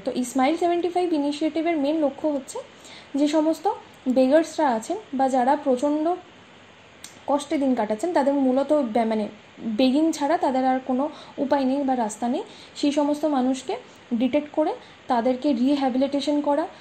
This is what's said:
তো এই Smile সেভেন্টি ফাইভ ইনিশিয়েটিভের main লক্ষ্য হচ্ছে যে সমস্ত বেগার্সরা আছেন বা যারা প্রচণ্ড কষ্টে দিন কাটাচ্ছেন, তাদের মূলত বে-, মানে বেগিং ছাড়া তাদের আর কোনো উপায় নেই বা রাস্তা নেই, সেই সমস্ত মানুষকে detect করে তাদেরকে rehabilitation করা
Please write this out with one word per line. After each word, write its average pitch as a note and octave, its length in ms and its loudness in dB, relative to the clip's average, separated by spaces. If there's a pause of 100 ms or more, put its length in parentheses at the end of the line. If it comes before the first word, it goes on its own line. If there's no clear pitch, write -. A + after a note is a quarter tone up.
তো C4+ 60 -4
এই B3+ 120 -2
Smile C4 340 0
সেভেন্টি F4 320 0
ফাইভ F4 240 0
ইনিশিয়েটিভের D4+ 640 0
main D4 220 0
লক্ষ্য C#4+ 280 -2
হচ্ছে D4 320 -6 (560)
যে C#4+ 120 2
সমস্ত D#4 420 0 (380)
বেগার্সরা C#4 600 4
আছেন A#3+ 300 -4 (160)
বা C4 160 2
যারা B3+ 260 2
প্রচণ্ড D4 600 0 (1120)
কষ্টে C#4+ 300 0
দিন C4+ 180 2
কাটাচ্ছেন, A3+ 380 -2
তাদের C#4 200 2
মূলত C#4 400 2
বে-, A#3+ 320 2
মানে A3 220 -2 (320)
বেগিং C4 520 2
ছাড়া D4+ 260 0
তাদের C4+ 280 0
আর C4 200 2
কোনো C4 240 -2 (280)
উপায় C#4 280 0
নেই C#4 180 0
বা C4 120 0
রাস্তা A#3+ 320 -4
নেই, D#4 160 -2 (320)
সেই D4 160 0
সমস্ত D4 340 0
মানুষকে C4 500 0 (380)
detect C4 380 0
করে D#4+ 220 0 (340)
তাদেরকে B3+ 460 0
rehabilitation C#4 880 0
করা D4 260 0 (140)